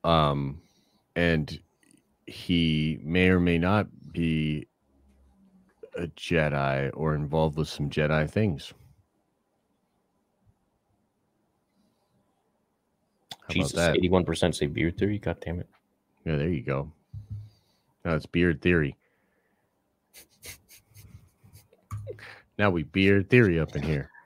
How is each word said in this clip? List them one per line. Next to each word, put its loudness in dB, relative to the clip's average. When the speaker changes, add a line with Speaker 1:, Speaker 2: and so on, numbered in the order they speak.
Speaker 1:
Um, 2
and 0
he 0
may 2
or 6
may 2
not 2
be -2
a -6
Jedi -2
or -2
involved 0
with -2
some -6
Jedi 0
things. -2
How -18
about -6
Speaker 2:
Jesus, 0
Speaker 1:
that? 2
Speaker 2:
eighty-one 4
percent 0
say -2
beard -2
theory. -2
God -6
damn -8
it. -12
Speaker 1:
Yeah, -2
there -2
you -4
go. -6
Now -2
it's -4
beard 2
theory. 0
Now 4
we 0
beard 4
theory 6
up -2
in -4
here. -4